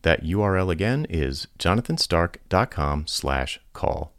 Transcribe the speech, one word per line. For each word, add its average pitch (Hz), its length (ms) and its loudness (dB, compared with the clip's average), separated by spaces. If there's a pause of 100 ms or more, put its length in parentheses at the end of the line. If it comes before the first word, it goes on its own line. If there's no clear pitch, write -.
That - 200 2
U 90 200 0
R 95 140 2
L 92 140 2
again 110 400 0
is 69 380 -2 (100)
jonathanstark 90 800 2 (120)
dot 95 220 2
com 73 360 -2
slash 67 520 -2 (140)
call. - 460 -4